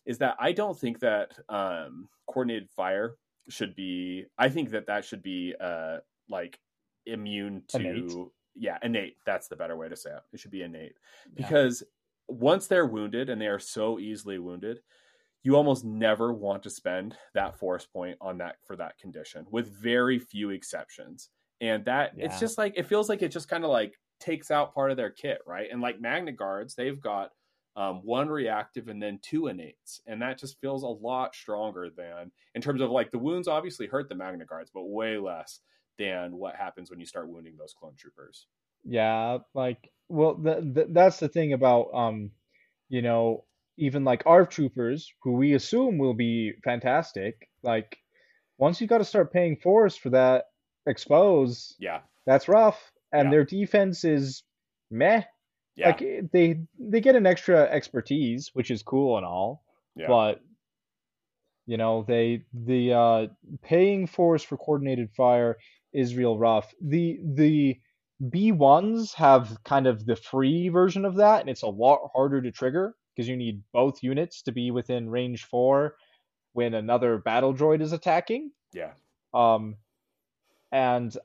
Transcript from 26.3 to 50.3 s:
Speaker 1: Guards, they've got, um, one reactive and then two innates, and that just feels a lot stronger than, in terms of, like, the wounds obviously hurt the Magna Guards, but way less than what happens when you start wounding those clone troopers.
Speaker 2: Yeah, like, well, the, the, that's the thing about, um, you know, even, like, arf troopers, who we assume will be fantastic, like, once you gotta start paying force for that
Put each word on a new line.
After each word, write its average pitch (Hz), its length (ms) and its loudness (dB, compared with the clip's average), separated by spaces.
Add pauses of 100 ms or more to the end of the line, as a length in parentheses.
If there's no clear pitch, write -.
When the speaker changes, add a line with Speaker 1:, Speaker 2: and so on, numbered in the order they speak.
Speaker 1:
Guards, 101 440 -8
they've 139 260 -8
got, 101 320 -8 (420)
um, 95 300 -8
one 131 240 -2
reactive 113 580 -8
and 104 160 -12
then 101 180 -10
two 156 260 -6
innates, 85 580 -16
and 113 160 -12
that 127 160 -8
just - 240 -18
feels 135 220 -8
a 123 40 -10
lot 120 480 -8
stronger 104 540 -10
than, 87 420 -18 (240)
in 120 60 -10
terms 135 180 -6
of, 127 100 -2
like, 120 220 -2
the 120 80 -6
wounds 170 300 -4
obviously 156 380 -6
hurt 135 200 -6
the 95 80 -14
Magna 92 300 -12
Guards, 82 260 -16
but 92 140 -14
way 110 320 -6
less 87 420 -12 (380)
than 90 400 -8
what 90 180 -12
happens 90 340 -12
when 90 100 -20
you 82 60 -18
start 82 240 -12
wounding 80 280 -20
those 76 160 -20
clone 76 220 -20
troopers. - 520 -20 (360)
Speaker 2:
Yeah, 113 560 -2 (140)
like, 127 380 -6 (160)
well, 156 280 2
the, 160 260 -2
the, 151 280 0
that's 175 300 6
the 156 80 -2
thing 151 260 0
about, 123 400 4
um, 110 380 -2 (580)
you 127 120 -2
know, 117 440 0 (320)
even, 139 260 -2
like, 123 220 2
arf 170 240 8
troopers, 127 720 -4
who 127 120 -2
we 139 200 4
assume 220 440 0
will 131 160 0
be 117 400 -2 (100)
fantastic, 123 840 -4 (120)
like, 113 360 -4 (600)
once 156 240 2
you 220 60 -2
gotta 226 180 4
start 180 280 2
paying 175 240 2
force 202 380 4
for - 140 -8
that 127 360 6 (420)